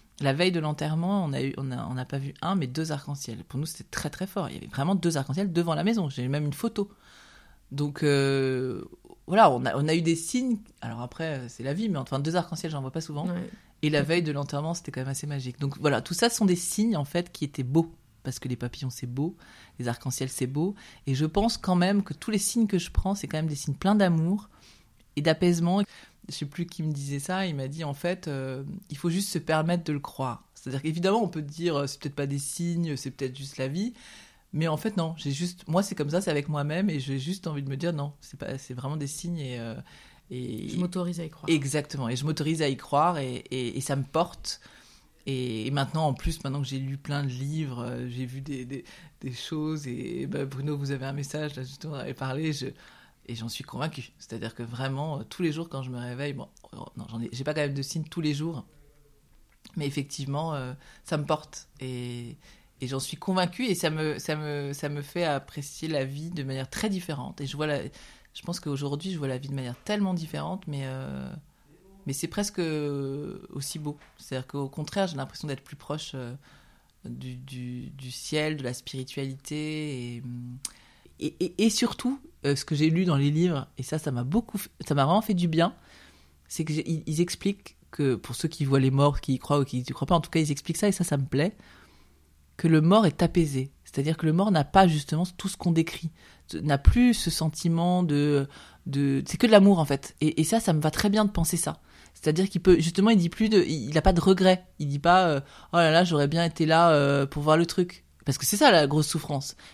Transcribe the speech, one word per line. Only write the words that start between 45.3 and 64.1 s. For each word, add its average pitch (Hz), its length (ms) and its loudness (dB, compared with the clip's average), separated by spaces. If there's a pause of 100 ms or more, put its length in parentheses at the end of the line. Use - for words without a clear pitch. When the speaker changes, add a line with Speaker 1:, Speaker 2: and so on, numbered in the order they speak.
Speaker 1:
et 135 40 -2
maintenant, 147 340 0
en 139 80 2
plus, - 300 -4
maintenant 143 180 -4
que 131 60 -4
j'ai 135 120 -6
lu 135 180 -6
plein 143 260 -4
de 135 60 -2
livres, 131 540 -6
euh, 123 260 -6
j'ai 123 160 -6
vu 131 160 -10
des, 135 240 -8
des, 131 180 -10 (380)
des 127 120 -8
choses, 151 540 -6
et, 120 340 -6
et 139 60 -6
ben, 143 180 -4
Bruno, 135 320 -6
vous 143 140 -4
avez 135 140 -6
un 139 80 -6
message, 147 420 -6
là, 127 80 -8
justement, 151 300 -12
on 139 60 -8
avait 131 140 -8
parlé, 139 380 -4
je, 139 160 -6 (600)
et 117 80 -8
j'en 113 120 -8
suis - 160 -10
convaincue. 135 560 -8
C'est-à-dire 113 340 -10
que 120 100 -10
vraiment, 135 560 -6
euh, - 40 -10
tous - 200 -10
les 156 100 0
jours, 170 160 -8
quand 139 120 -8
je 127 100 -8
me 127 60 -8
réveille, 123 360 -8
bon, - 160 -12 (240)
euh, - 40 -14 (200)
non, - 120 -12
j'en 113 120 -8
ai, - 100 -6
j'ai 131 140 -8
pas 151 80 -2
quand 151 80 -2
même 143 120 -2
de 139 80 -4
signes 151 220 -6
tous 170 160 -10
les 151 140 0
jours, 151 320 -6 (1120)
mais 147 100 -2
effectivement, 143 680 -4
euh, 127 180 -6 (320)
ça 160 120 -4
me 147 80 -4
porte, - 440 -4 (100)
et, 123 560 -8 (460)
et 131 60 -6
j'en 135 120 -4
suis - 180 -8
convaincue, 185 480 -2
et 196 100 0
ça 170 160 0
me, 156 260 -2